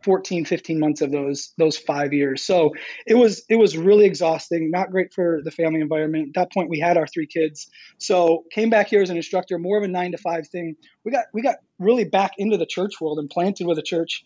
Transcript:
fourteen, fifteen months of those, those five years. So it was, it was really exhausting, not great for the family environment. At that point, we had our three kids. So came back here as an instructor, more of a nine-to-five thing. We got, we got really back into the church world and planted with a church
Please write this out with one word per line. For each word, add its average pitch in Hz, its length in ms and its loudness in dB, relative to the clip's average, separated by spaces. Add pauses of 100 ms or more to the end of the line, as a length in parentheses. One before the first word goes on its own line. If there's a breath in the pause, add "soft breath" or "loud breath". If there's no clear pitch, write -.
fourteen, 190 420 0
fifteen 160 340 -4
months 151 220 0
of 139 100 -2
those, 139 460 -6
those 156 200 2
five 143 360 -4
years. 139 300 -2
So 170 300 2 (340 loud breath)
it 220 80 4
was, 233 340 4
it 226 60 4
was 196 220 6
really 202 280 6
exhausting, 160 640 0
not 180 220 -2
great 185 220 -2
for 170 300 0
the 160 80 -8
family 160 300 -2
environment. 156 480 -2
At 185 120 -2
that 180 120 -2
point, 175 160 -2
we 160 100 -4
had 175 180 2
our 151 100 0
three 160 180 -6
kids. 156 440 -4 (280 loud breath)
So 170 540 2
came 220 180 0
back 208 180 4
here 202 140 2
as 185 80 0
an 175 80 -4
instructor, 180 400 -4
more 185 200 -2
of 208 60 0
a 196 40 -4
nine-to-five 175 600 -6
thing. 170 260 -10 (280 soft breath)
We 233 80 -6
got, 247 220 -2
we 220 80 -4
got 247 140 0 (240)
really 220 240 2
back 190 340 0
into 202 200 0
the 165 100 -2
church 190 340 -6
world 151 160 -4
and 147 120 -8
planted 180 360 -2
with 165 140 0
a 151 40 -10
church - 420 -6